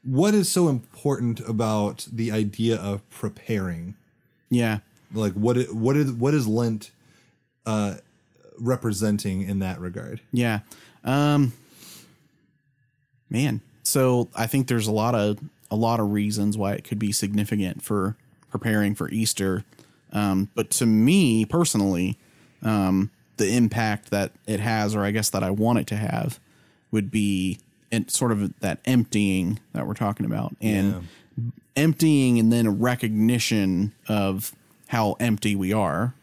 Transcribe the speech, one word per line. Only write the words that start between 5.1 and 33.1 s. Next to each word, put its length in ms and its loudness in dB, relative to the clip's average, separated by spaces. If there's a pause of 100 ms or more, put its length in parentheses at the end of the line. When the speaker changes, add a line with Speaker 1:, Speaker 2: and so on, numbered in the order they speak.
Speaker 1:
Like, 200 -2
what 240 2
i-, 140 2
what 240 0
is, 160 2
what 220 0
is 140 2
Lent, 440 -2 (760)
uh, 300 -2 (640)
representing 840 -2
in 180 -4
that 200 -4
regard? 420 -10 (100)
Speaker 2:
Yeah. 280 0 (440)
Um, 500 2 (1800)
man. 320 -2 (220)
So 520 2
I 120 -2
think 200 0
there's 200 0
a 40 0
lot 240 2
of, 240 0 (320)
a 40 -2
lot 240 2
of 120 0
reasons 460 0
why 160 -2
it 100 -8
could 160 -6
be 120 -2
significant 720 -2
for 320 -2 (340)
preparing 460 0
for 140 -6
Easter. 560 -2 (460)
Um, 440 0
but 160 -2
to 140 0
me 600 4
personally, 720 0 (440)
um, 480 0 (280)
the 180 0
impact 560 0
that 200 -2 (140)
it 140 -4
has, 360 -2
or 80 0
I 80 -2
guess 200 -2
that 120 -2
I 60 -2
want 300 0
it 80 -6
to 80 -6
have, 440 -4 (520)
would 180 -2
be 500 -2 (320)
in 160 -2
sort 240 0
of 280 -2
that 260 -4
emptying 760 2 (140)
that 140 -6
we're 80 -6
talking 300 -4
about, 360 -4
and 300 2 (440)
Speaker 1:
Yeah. 80 -6 (320)
Speaker 2:
emptying 640 4
and 140 6
then 140 4
a 40 2
recognition 1200 2 (140)